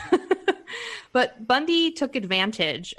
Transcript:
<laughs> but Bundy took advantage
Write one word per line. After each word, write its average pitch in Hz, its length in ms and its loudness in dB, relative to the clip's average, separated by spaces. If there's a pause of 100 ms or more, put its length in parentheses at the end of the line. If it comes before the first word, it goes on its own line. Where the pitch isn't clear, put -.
(580)
<laughs> - 560 -14
but 240 340 0
Bundy 320 440 2
took 269 260 -4
advantage 190 800 -2